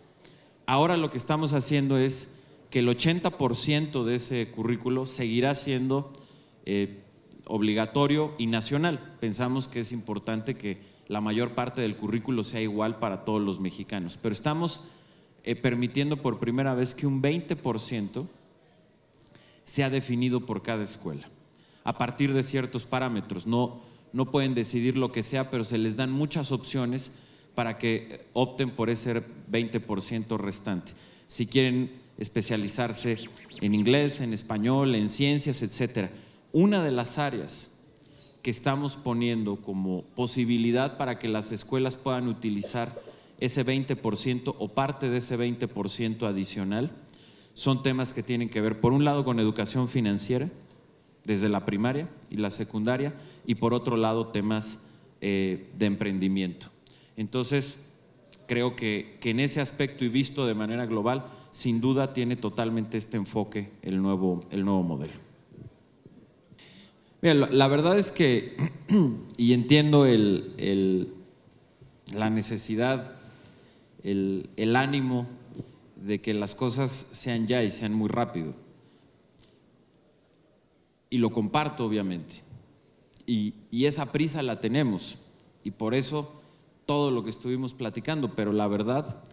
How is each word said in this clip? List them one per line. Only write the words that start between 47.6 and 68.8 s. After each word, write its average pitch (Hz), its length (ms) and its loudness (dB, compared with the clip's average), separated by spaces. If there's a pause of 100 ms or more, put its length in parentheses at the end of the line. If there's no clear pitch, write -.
temas 127 280 0
que 117 120 -6
tienen 120 240 0
que 110 120 -2
ver, 107 200 0
por 120 120 4
un 139 120 4
lado, 143 200 2
con 123 140 0
educación 110 500 0
financiera, 120 640 0 (720)
desde 107 240 2
la 98 160 2
primaria 123 440 -2 (220)
y 107 80 -6
la 104 120 0
secundaria, 123 640 -2 (320)
y - 100 2
por 117 180 2
otro 120 220 0
lado, 113 320 2
temas, 107 560 -2 (360)
eh, 98 480 -2 (100)
de 107 80 2
emprendimiento. 95 800 -2 (500)
Entonces, 127 600 -2 (720)
creo 120 260 0
que, 107 460 -4
que 120 100 -2
en 113 100 2
ese 143 200 0
aspecto 135 440 -2
y 123 40 4
visto 135 380 0
de 113 80 2
manera 110 320 -2
global, 113 400 0 (240)
sin 117 300 0
duda 131 320 2
tiene 123 240 0
totalmente 113 600 -2
este 107 180 -6
enfoque 101 540 -2 (120)
el 95 180 0
nuevo, 95 400 2 (100)
el 98 140 -2
nuevo 98 180 4
modelo. 80 320 -4 (2000)
Mira, 165 140 8
la, 139 160 6
la 135 160 8
verdad 151 320 6
es 196 140 2
que, 131 440 4 (320)